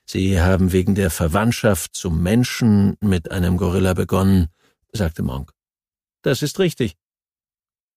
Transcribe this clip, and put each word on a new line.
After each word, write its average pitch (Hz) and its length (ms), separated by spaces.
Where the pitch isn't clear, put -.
Sie 95 320
haben 92 300
wegen 95 240
der 95 160
Verwandtschaft 101 840
zum 85 260
Menschen 104 800
mit 95 320
einem 90 240
Gorilla 92 380
begonnen“, 95 540
sagte 95 300
Monk. 67 300
„Das 143 200
ist 147 180
richtig.“ 160 360